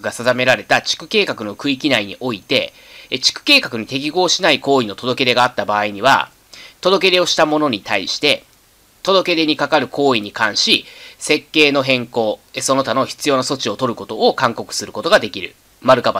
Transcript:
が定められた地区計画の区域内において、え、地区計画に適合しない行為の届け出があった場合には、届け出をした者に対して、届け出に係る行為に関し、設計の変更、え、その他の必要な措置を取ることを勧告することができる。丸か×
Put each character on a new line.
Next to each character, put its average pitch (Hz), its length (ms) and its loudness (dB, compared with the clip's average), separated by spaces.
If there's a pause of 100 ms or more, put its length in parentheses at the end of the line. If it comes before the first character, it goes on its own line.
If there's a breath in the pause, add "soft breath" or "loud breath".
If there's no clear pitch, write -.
が 104 100 -4
定 120 240 0
め 127 120 0
ら 123 100 6
れ 101 80 -6
た 123 160 2
地 - 160 -6
区 165 100 -18
計 202 200 0
画 110 180 -6
の 101 100 -8
区 - 160 -4
域 139 200 -2
内 110 160 0
に 92 120 -12
お 123 140 -4
い 95 80 -8
て、 117 320 -2 (380 loud breath)
え、 131 80 -6
地 - 140 -2
区 - 120 -14
計 285 160 4
画 - 180 -8
に 107 80 -8
適 139 240 -6
合 247 180 0
し - 140 -2
な 123 100 4
い 123 80 0
行 135 200 2
為 110 80 -2
の 98 60 -8
届 120 240 -4
け 135 80 0
出 123 80 2
が 120 100 4
あ 123 40 2
っ - 60 -6
た 101 120 -4
場 104 120 0
合 104 100 -2
に 101 120 -10
は、 113 300 2 (500 loud breath)
届 190 280 2
け - 20 4
出 180 100 2
を 165 60 2
し - 100 -2
た 165 80 4
者 151 240 0
に 107 140 -4
対 101 260 -2
し - 100 -6
て、 143 260 0 (580)
届 180 300 2
け 165 40 0
出 160 100 0
に 151 100 0
係 147 240 0
る 127 80 -4
行 139 260 0
為 110 60 0
に 104 120 -10
関 107 240 -2
し、 - 300 0 (320 loud breath)
設 151 340 -2
計 147 200 4
の 143 100 2
変 127 240 0
更、 113 340 -2 (140)
え、 127 80 -8
そ 135 120 2
の 135 100 0
他 117 100 -2
の 131 100 0
必 - 240 -8
要 135 80 2
な 127 60 0
措 143 120 -4
置 131 140 -6
を 101 80 -4
取 123 160 -2
る - 20 -4
こ 101 120 -14
と 110 220 0
を 185 60 2
勧 120 200 0
告 - 200 -10
す 104 120 -6
る 87 60 -16
こ 107 100 -10
と 170 80 -2
が 202 100 6
で 113 80 -6
き 95 140 -10
る。 - 120 -12 (280)
丸 127 200 6
か× 117 160 0